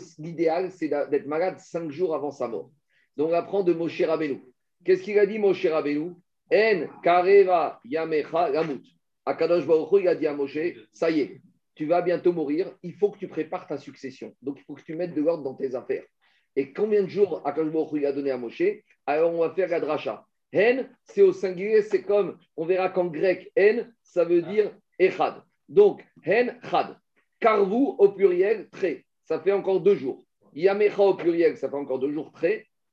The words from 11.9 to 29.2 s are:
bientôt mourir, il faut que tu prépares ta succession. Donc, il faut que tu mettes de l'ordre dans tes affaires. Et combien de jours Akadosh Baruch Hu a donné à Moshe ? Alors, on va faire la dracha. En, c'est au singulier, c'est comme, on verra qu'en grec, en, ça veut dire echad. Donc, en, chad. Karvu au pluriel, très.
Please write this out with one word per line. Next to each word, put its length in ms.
bientôt 300
mourir, 500
il 120
faut 180
que 60
tu 100
prépares 400
ta 100
succession. 640
Donc, 160
il 60
faut 100
que 80
tu 140
mettes 180
de 80
l'ordre 220
dans 100
tes 220
affaires. 260
Et 160
combien 320
de 40
jours 380
Akadosh 260
Baruch 200
Hu 140
a 60
donné 200
à 40
Moshe ? 260
Alors, 260
on 60
va 120
faire 180
la 120
dracha. 460
En, 300
c'est 180
au 100
singulier, 500
c'est 200
comme, 340
on 100
verra 220
qu'en 160
grec, 520
en, 280
ça 220
veut 180
dire 300
echad. 420
Donc, 360
en, 420
chad. 280
Karvu 460
au 120
pluriel, 600
très. 340